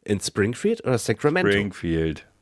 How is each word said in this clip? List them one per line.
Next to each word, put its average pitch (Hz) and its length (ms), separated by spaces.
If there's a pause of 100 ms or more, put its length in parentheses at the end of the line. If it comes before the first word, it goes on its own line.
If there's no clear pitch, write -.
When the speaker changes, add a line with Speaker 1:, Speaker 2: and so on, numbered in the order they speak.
Speaker 1:
in 101 160
Springfield 123 640
oder 123 120
Sacramento? 147 540
Speaker 2:
Springfield. 82 720 (160)